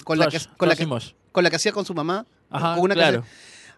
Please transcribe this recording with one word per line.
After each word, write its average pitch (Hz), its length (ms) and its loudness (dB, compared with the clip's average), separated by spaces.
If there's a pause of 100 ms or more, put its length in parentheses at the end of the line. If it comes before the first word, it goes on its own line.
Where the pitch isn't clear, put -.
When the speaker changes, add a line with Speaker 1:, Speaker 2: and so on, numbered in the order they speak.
Speaker 1:
con 160 140 0
la 160 120 4
que, 151 100 -4
Speaker 2:
Flash, - 180 -12
Speaker 1:
con 175 120 2
la 165 60 4
Speaker 2:
Flash - 60 -4
y 170 40 0
Speaker 1:
que, 151 40 -4
Speaker 2:
Mosh. 120 220 -6 (220)
Speaker 1:
con 180 100 4
la 170 60 4
que 160 80 0
hacía 202 160 -2
con 196 120 -4
su 190 80 -10
mamá, 170 320 -4 (240)
Speaker 2:
Ajá, 165 260 -2
Speaker 1:
con 175 100 2
una 196 100 0
que 170 60 2
Speaker 2:
claro. 135 180 4
Speaker 1:
hacía, - 120 -12 (460)